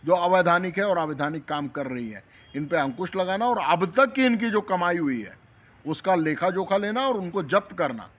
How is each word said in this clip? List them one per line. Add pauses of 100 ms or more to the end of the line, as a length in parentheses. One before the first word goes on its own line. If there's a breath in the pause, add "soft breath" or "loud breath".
जो
अवैधानिक
है
और
अवैधानिक
काम
कर
रही
हैं, (340 soft breath)
इन
पे
अंकुश
लगाना
और
अब
तक
की
इनकी
जो
कमाई
हुई
है (480 soft breath)
उसका
लेखा
जोखा
लेना
और
उनको
जब्त
करना